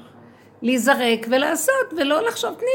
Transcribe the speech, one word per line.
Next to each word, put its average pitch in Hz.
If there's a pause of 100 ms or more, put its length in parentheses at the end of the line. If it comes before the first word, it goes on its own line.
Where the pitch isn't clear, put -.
(600)
להיזרק 233
ולעשות, 311
ולא 294
לחשוב, -
תני 466